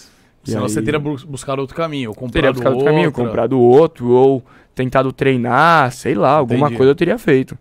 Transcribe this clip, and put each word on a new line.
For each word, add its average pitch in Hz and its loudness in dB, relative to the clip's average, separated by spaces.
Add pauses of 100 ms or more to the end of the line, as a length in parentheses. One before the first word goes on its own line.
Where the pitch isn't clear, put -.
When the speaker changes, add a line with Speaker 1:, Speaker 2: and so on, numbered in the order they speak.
(460)
Speaker 1:
E - -8
Speaker 2:
Senão 107 -4
você 107 -4
Speaker 1:
aí 110 -6
Speaker 2:
teria 147 -2
bus-, 143 -8
buscado 139 -8
outro 135 -10
caminho, 147 -6
ou 104 -12
comprado 127 -10
Speaker 1:
Teria 143 0
buscado 131 -2
outro 135 0
caminho, 160 2
Speaker 2:
outra. 127 -4
Speaker 1:
comprado 117 -2
outro, 127 4
ou 131 4 (320)
tentado 131 -2
treinar, 135 2
sei - -6
lá, 131 0
alguma 131 0
Speaker 2:
Entendi. 117 -6
Speaker 1:
coisa 131 4
eu 143 2
teria 208 -2
feito. 135 -2